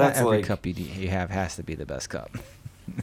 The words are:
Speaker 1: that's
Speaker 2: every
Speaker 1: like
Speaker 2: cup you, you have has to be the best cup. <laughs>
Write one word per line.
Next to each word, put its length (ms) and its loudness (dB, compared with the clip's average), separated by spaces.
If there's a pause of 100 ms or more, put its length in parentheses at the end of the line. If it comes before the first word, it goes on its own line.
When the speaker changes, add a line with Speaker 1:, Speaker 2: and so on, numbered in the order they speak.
Speaker 1:
that's 140 4
Speaker 2:
every 180 6
Speaker 1:
like 80 2
Speaker 2:
cup 200 -2
you, 80 -2
you 360 -4
have 200 0
has 280 -2
to 60 -10
be 120 -6
the 100 -6
best 240 -6
cup. 260 -8
<laughs> 120 -12 (560)